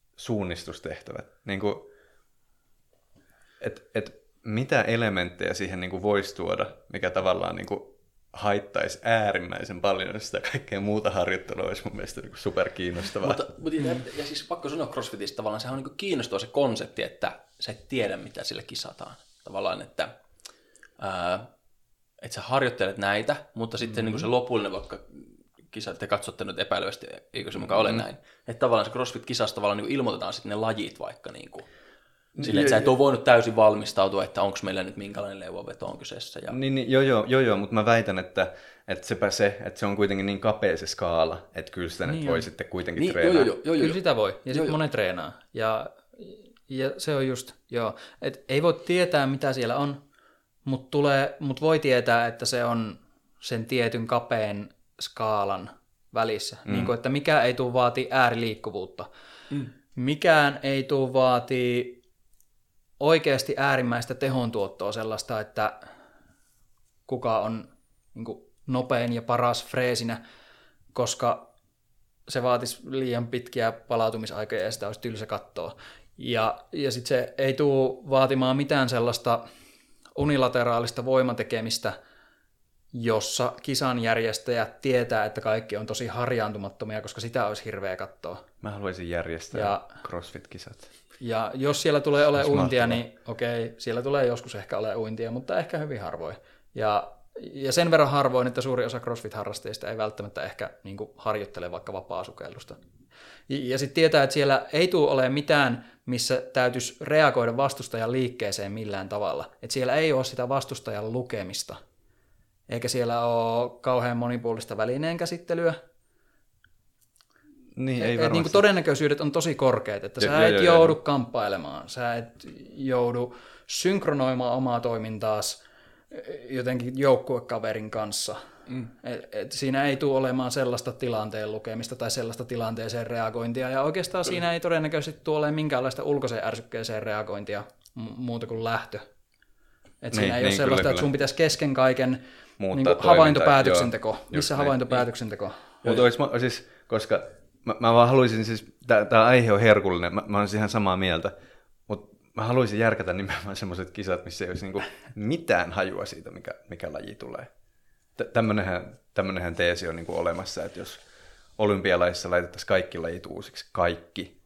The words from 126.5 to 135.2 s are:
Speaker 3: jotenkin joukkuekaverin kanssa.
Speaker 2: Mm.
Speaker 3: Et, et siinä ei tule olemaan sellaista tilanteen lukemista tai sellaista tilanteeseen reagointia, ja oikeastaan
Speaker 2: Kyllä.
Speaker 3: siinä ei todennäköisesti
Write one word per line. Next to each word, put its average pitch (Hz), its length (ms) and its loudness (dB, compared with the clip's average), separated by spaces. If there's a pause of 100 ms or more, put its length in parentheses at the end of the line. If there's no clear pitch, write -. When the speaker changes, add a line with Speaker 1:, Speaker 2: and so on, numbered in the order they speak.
Speaker 3:
jotenkin 127 480 -4
joukkuekaverin 113 920 0
kanssa. 107 460 -4 (320)
Speaker 2:
Mm. 127 200 -8 (160)
Speaker 3:
Et, 120 300 -10
et 104 180 -8
siinä 135 320 0
ei 139 120 2
tule 139 220 2
olemaan 127 320 0
sellaista 123 420 -2
tilanteen 107 600 -4
lukemista 110 440 -8
tai 113 140 -4
sellaista 113 340 -4
tilanteeseen 113 640 -4
reagointia, 117 640 -2
ja 135 120 0
oikeastaan 170 420 -2
Speaker 2:
Kyllä. 185 100 -4
Speaker 3:
siinä 170 180 0
ei 170 80 -2
todennäköisesti 156 640 -2